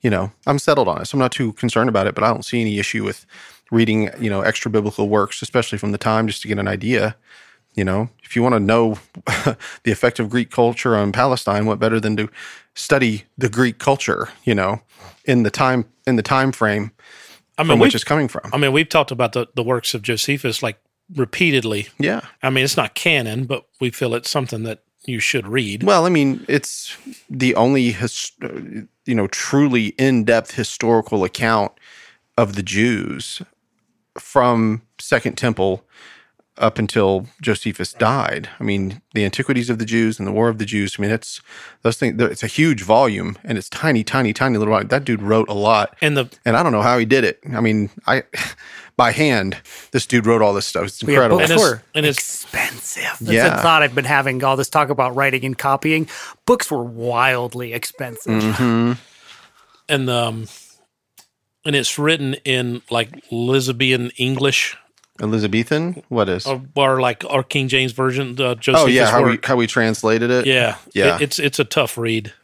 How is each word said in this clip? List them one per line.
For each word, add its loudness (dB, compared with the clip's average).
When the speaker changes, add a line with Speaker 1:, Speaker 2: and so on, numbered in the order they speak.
Speaker 1:
you 2
know, 0
I'm 2
settled 2
on -2
it. -8
So -6
I'm 2
not 2
too -2
concerned 0
about 2
it, -2
but 0
I 4
don't -2
see -4
any -2
issue -4
with -8
reading, 2
you -2
know, -2
extra -2
biblical 0
works, 0
especially -2
from -4
the -6
time, 0
just -6
to -12
get -2
an -2
idea. -2
You 0
know, -2
if -18
you 2
wanna 4
know 2
<laughs> -14
the -2
effect 0
of -2
Greek -2
culture 2
on 0
Palestine, 0
what 0
better 0
than -2
to -4
study 0
the 0
Greek 0
culture, 0
you 2
know, 0
in 2
the 2
time, 0
in 2
the 0
time 2
frame -2
Speaker 2:
I 0
mean, 2
Speaker 1:
from 6
which 8
Speaker 2:
we've -2
Speaker 1:
it's -4
coming 2
from. -10
Speaker 2:
I -2
mean, 2
we've 2
talked 2
about -2
the, -2
the -2
works -2
of -6
Josephus, -2
like, -6
repeatedly. 0
Speaker 1:
Yeah. -2
Speaker 2:
I 0
mean, 2
it's 0
not -2
canon, 0
but -8
we -2
feel -4
it's -6
something -4
that -10
you -6
should -2
read. -2
Speaker 1:
Well, 4
I 2
mean, 2
it's -4
the 0
only 2
his-, -6
uh, -8
you -2
know, 2
truly 2
in-depth 2
historical 0
account 0
of 0
the -4
Jews -2
from 2
Second -2
Temple -2
up 0
until 0
Josephus -4
died. 0
I -8
mean, -4
the 0
Antiquities -2
of -2
the -6
Jews 0
and -6
the -4
War 2
of -4
the -4
Jews. -4
I -4
mean, -2
it's -6
those 2
things. -2
It's 0
a -6
huge 0
volume, 2
and -4
it's -8
tiny, 0
tiny, 0
tiny 0
little 0
volume. 0
That 0
dude -2
wrote 2
a -4
lot, 2
Speaker 2:
And 2
the -4
Speaker 1:
and 2
I 4
don't 2
know 2
how 4
he 2
did 6
it. 0
I -2
mean, 2
I 0
<laughs> -20
by 4
hand, 2
this 0
dude 2
wrote 4
all 4
this -2
stuff. -4
It's -10
Speaker 3:
Yeah, -6
Speaker 1:
incredible. 4
Speaker 3:
books 2
Speaker 2:
And 4
it's, 4
Speaker 3:
were -6
Speaker 2:
and 0
it's 0
Speaker 3:
expensive. -8
That's -10
Speaker 1:
Yeah. 2
Speaker 3:
a -2
thought 6
I've 0
been -2
having 0
all 2
this -2
talk 2
about 0
writing 0
and -4
copying. 0
Books 2
were -2
wildly -2
expensive. -4
Speaker 1:
Mm-hmm. 2
Speaker 2:
And, 0
um, -2
and -2
it's 0
written 0
in, -2
like, -4
Elizabethan 0
English. 0
Speaker 1:
Elizabethan? -2
What 0
is? -4
Speaker 2:
Or, -6
or, 4
like, -2
our 0
King -2
James 0
Version, -2
uh, 0
Speaker 1:
Oh, -2
Speaker 2:
Josephus' 2
Speaker 1:
yeah, 4
how 4
we, 4
Speaker 2:
work. -4
Speaker 1:
how 0
we 2
translated 0
it? 2
Speaker 2:
Yeah. 2
Speaker 1:
Yeah. 4
Speaker 2:
It, 0
it's, -4
it's -2
a 2
tough -2
read. -4